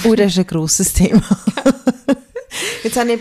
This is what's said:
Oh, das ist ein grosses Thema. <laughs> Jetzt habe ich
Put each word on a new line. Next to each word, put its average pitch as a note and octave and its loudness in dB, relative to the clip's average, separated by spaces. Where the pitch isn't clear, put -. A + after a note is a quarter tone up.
Oh, A3+ 4
das G3+ 2
ist F3+ 0
ein F#3 0
grosses D#3+ -2
Thema. - 4
<laughs> - -4
Jetzt A3+ -4
habe A#3+ 0
ich A#3 0